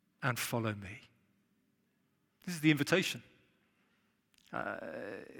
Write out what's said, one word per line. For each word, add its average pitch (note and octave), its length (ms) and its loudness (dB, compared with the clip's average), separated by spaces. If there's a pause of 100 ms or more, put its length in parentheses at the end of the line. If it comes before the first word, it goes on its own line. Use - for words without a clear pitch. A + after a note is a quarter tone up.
(220)
and B2 160 0
follow A2+ 340 0
me." G2+ 360 -10 (1400)
This F3 120 -6
is D3+ 40 -6
the D#3 100 8
invitation. D3+ 520 4 (1300)
Uh, - 240 -4 (640)